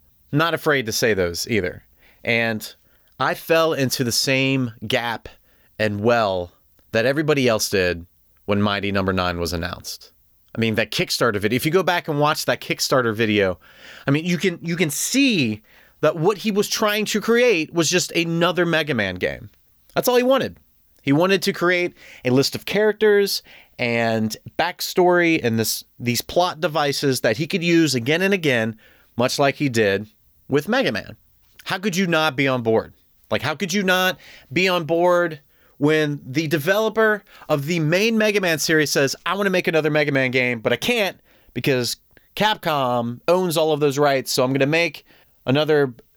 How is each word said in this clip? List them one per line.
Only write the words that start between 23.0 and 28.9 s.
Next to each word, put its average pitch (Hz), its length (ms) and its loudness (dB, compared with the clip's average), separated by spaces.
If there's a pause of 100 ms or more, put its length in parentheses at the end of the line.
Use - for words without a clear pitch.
and 113 580 0 (220)
backstory 175 880 2
and 113 160 0
this, - 240 -4 (160)
these 120 220 -2
plot 175 400 -2
devices 147 600 0
that 127 140 2
he 156 120 -4
could 165 160 -4
use 165 300 4
again 131 280 0
and 196 120 2
again, 123 460 0 (380)